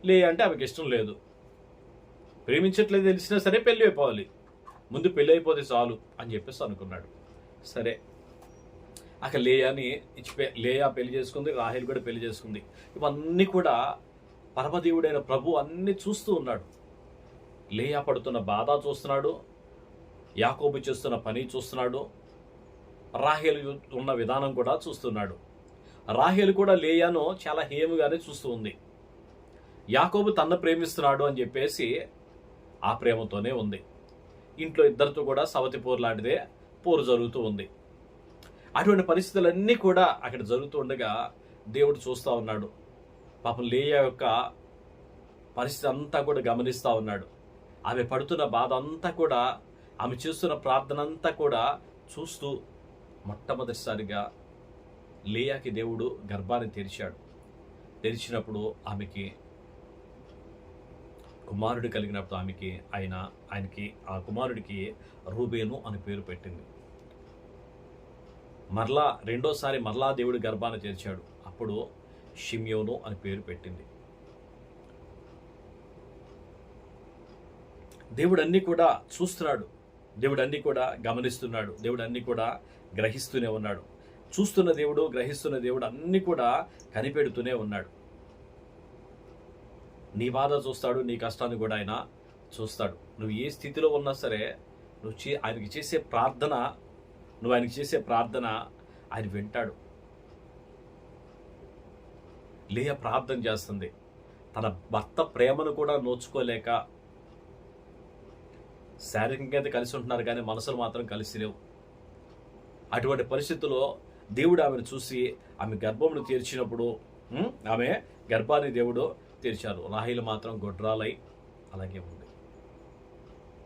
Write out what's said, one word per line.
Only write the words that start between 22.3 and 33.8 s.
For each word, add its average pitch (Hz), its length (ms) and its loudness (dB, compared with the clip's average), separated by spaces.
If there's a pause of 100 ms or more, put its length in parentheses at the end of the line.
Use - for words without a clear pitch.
రాహేలు 147 560 2 (200)
ఉన్న 135 120 0
విధానం 131 420 0
కూడా 123 340 2
చూస్తున్నాడు. 104 480 -4 (840)
రాహేలు 190 340 6
కూడా 196 220 6
లేయాను 170 600 4 (100)
చాలా 156 140 -2
హేముగానే 160 540 2
చూస్తూ 143 340 -8
ఉంది. 110 280 -6 (1120)
యాకోబు 180 420 4
తన్ను 170 260 4
ప్రేమిస్తున్నాడు 160 640 2
అని 143 180 2
చెప్పేసి 135 460 -2 (960)
ఆ 107 100 2
ప్రేమతోనే 113 580 0
ఉంది. 104 320 -4 (760)